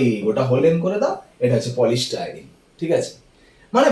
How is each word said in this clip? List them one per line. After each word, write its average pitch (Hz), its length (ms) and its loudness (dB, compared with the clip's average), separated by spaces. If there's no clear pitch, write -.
এই 123 80 4
গোটা 110 240 0
হোল্ডেন 156 340 4
করে 190 180 -2
দাও, - 120 0
এটা 127 140 2
হচ্ছে 127 200 -2
পলিস্টাইরিন, 117 720 -2
ঠিক 165 180 -2
আছে? - 140 -6
মানে 277 180 4